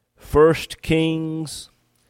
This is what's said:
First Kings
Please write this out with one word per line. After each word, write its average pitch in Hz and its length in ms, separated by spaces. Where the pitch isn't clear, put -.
First - 680
Kings 160 880